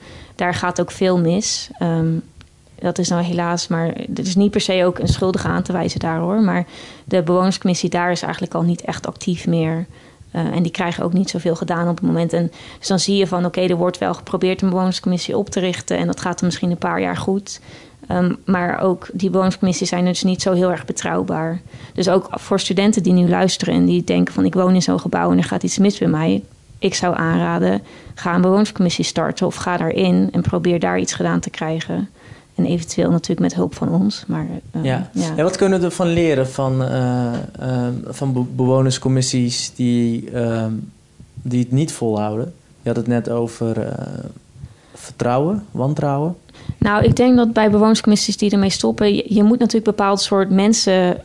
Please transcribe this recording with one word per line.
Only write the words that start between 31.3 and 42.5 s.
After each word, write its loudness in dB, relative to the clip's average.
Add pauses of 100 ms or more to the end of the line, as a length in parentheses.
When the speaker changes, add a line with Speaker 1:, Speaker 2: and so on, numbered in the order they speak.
Speaker 1:
te -8
krijgen. -6 (460)
En 0
eventueel -2
natuurlijk 0
met 0
hulp -2
van -4
ons. 0
Maar, -4 (260)
ehm, -4
Speaker 2:
Ja. -2
Speaker 1:
ja. -4
Speaker 2:
En 2
wat 0
kunnen 2
we 0
ervan 0
leren 2
van, -2
eh, 0 (280)
ehm, -2 (140)
van -4
be-, 0 (160)
bewonerscommissies 2
die, 0
ehm, -2 (720)
die -2
het -2
niet 0
volhouden? -2 (280)